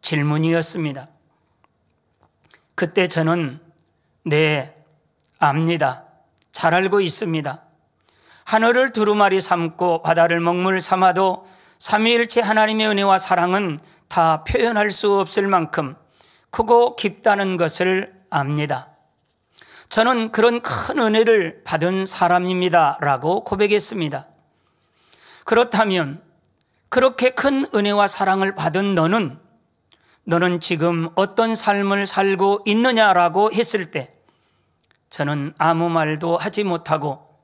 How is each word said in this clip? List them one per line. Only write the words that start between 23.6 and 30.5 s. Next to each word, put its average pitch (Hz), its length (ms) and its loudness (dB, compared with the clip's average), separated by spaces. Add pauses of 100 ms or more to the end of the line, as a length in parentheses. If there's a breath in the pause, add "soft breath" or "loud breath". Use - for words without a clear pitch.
그렇다면 196 800 0 (680)
그렇게 254 420 2
큰 269 440 0
은혜와 208 320 2
사랑을 196 480 0
받은 165 400 -2
너는, 165 440 0 (880 soft breath)
너는 170 300 0